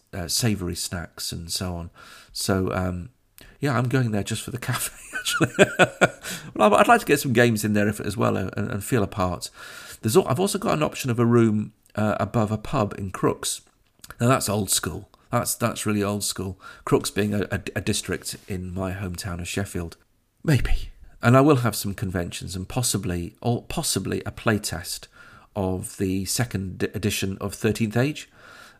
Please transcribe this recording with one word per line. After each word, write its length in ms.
uh, 160
savoury 480
snacks 560
and 180
so 240
on. 140
So, 400
um, 340
yeah, 200
I'm 100
going 220
there 120
just 200
for 80
the 80
<laughs> 0
cafe, 340
actually. 400
<laughs> 40
Well, 200
I'd, 60
I'd 80
like 120
to 60
get 140
some 120
games 320
in 80
there 160
if, 120
as 160
well, 200
uh, 200
and, 140
and 140
feel 180
a 40
part. 440
There's 140
al-, 120
I've 120
also 180
got 160
an 80
option 280
of 80
a 80
room, 460
uh, 260
above 320
a 60
pub 380
in 140
Crooks. 520
Now, 80
that's 200
old 220
school. 380
That's, 240
that's 320
really 160
old 220
school. 360
Crooks 260
being 240
a, 160
a, 100
a 40
district 560
in 240
my 200
hometown 480
of 80
Sheffield. 480
Maybe. 460
And 140
I 40
will 160
have 200
some 180
conventions 600
and 140
possibly, 760
or 220
possibly 600
a 80
playtest 760
of 420
the 300
second 520
d-, 160
edition 460
of 140
Thirteenth 420
Age 340